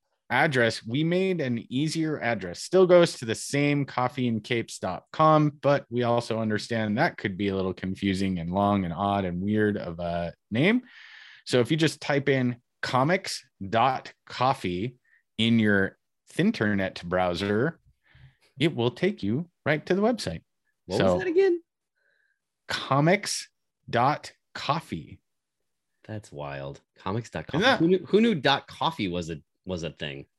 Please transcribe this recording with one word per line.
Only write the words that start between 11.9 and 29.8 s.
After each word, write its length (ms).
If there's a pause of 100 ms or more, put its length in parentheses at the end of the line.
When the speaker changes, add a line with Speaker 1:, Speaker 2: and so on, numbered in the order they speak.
Speaker 1:
type 280
in 260 (260)
comics 640 (260)
dot 440 (120)
coffee 720 (420)
in 220
your 380 (360)
Thinternet 680
browser, 760 (800)
it 160
will 140
take 320
you 280 (140)
right 220
to 80
the 80
website. 400 (440)
Speaker 2:
What 120
Speaker 1:
So 160
Speaker 2:
was 100
that 60
again? 320 (1080)
Speaker 1:
comics 800 (400)
dot 440 (240)
coffee. 640 (880)
Speaker 2:
That's 240
wild. 500 (160)
Comics 320
dot 160
coffee. 180
Speaker 1:
Isn't 80
that 80
Speaker 2:
Who 80
knew, 200
who 140
knew 120
dot 320
coffee 420
was 220
a, 80 (280)
was 180